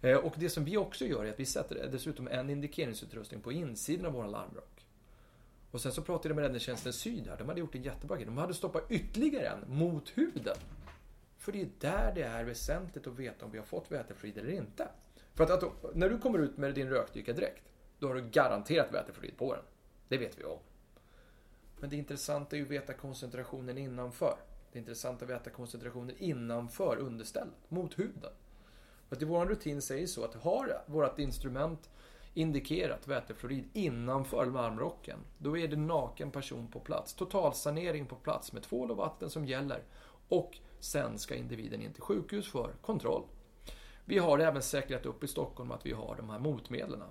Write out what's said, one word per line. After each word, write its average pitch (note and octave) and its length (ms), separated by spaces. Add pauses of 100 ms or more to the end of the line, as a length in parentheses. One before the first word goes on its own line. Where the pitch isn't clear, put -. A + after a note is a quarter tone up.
Eh, C3 160
och D3 200
det D#3+ 120
som D#3 160
vi F#3 120
också - 280
gör B2 200
är G#2+ 40
att G#2+ 100
vi C3 60
sätter - 460
dessutom B2+ 360
en B2+ 220
indikeringsutrustning A#2+ 920
på A#2 100
insidan D#3 540
av D#3 80
våra A#2 140
larmrock. - 560 (880)
Och A#2+ 100
sen C3 100
så D3+ 100
pratade D#3+ 280
jag D#3 60
med D3+ 80
Räddningstjänsten B2 500
Syd A3 340
här. - 100
De - 100
hade E3+ 120
gjort E3 160
en B2+ 80
jättebra C#3 340
grej. A#2 80
De A2+ 120
hade F3 160
stoppat - 380
ytterligare A#3 560
en - 300
mot E3 320
huden. B3 460 (840)
För - 140
det G3 100
är D#3+ 80 (100)
där G3+ 360
det E3+ 60
är A#2 220
väsentligt C#3+ 640
att B2 120
veta A#2+ 260
om G#2+ 60
vi A2 60
har G#2+ 80
fått - 260
vätefluid G#2+ 460
eller A2 140
inte. D#3 360 (460)
För D#3+ 100
att, D#3+ 80 (120)
att - 320
när F3+ 140
du A#3 100
kommer A3+ 200
ut C#3+ 180
med C#3 160
din C3 160
rökdykardräkt, B2 720 (360)
då D3 80
har B2+ 80
du B2 140
garanterat C3+ 640
vätefluid - 440
på B2+ 180
den. - 80 (440)
Det C3 100
vet A#2+ 220
vi - 40
om. D#2 160 (1200)
Men C#3+ 100
det C#3+ 60
intressanta C#3+ 600
är - 20
ju D3 80
att C3 60
veta C#3 220
koncentrationen B2+ 840
innanför. B2 580 (360)
Det - 60
är - 20
intressant A#2+ 420
att B2 80
veta A#2+ 200
koncentrationen A#2+ 680
innanför A#2+ 800
understället, A2+ 560 (160)
mot E3+ 300
huden. G3 320 (800)
För C3 60
att B2 60
i D3+ 40
vår E3+ 200
rutin D#3+ 360
säger C3+ 260
så - 160
att A2+ 120
har G3+ 500
vårt C#3+ 340
instrument C#3 680 (440)
indikerat D#3 760
vätefluorid C3 640
innanför C3 720
larmrocken, B2 720 (180)
då D3 200
är E3+ 100
det D3+ 80
naken D3+ 560
person B2+ 360
på A#2 120
plats. - 340
Totalsanering D#3+ 920
på B2 100
plats - 380
med - 100
tvål - 280
och G2+ 60
vatten - 320
som D3+ 160
gäller. C3 380 (460)
Och - 280 (220)
sen A#2+ 380
ska - 180
individen A2 460
in G#2+ 120
till - 80
sjukhus G3+ 500
för A#2 300
kontroll. - 420 (840)
Vi G3 120
har D#3+ 220
även D#3 220
säkrat C3 440
upp C3 180
i C#3+ 40
Stockholm B2 440
att A2+ 140
vi C3+ 60
har A2+ 240
de A2 140
här G#2+ 100
motmedlen A#2+ 720